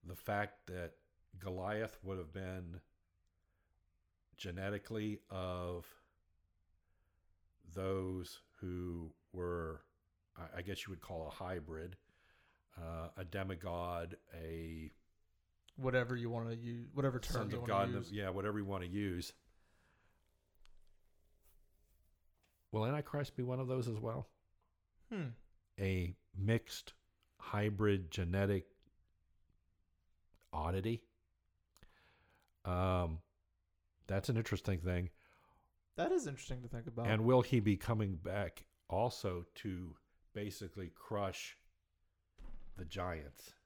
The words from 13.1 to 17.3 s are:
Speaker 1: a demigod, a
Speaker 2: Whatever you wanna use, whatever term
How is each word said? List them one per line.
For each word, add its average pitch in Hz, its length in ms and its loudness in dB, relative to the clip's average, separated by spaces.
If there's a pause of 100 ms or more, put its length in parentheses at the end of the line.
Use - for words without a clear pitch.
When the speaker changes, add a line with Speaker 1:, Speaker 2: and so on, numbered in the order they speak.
Speaker 1:
a 95 80 -6
demigod, 87 920 -2 (180)
a 82 560 -6 (880)
Speaker 2:
Whatever 127 400 2
you 117 140 -2
wanna 117 240 -2
use, 117 400 -6
whatever 135 240 4
term - 180 -2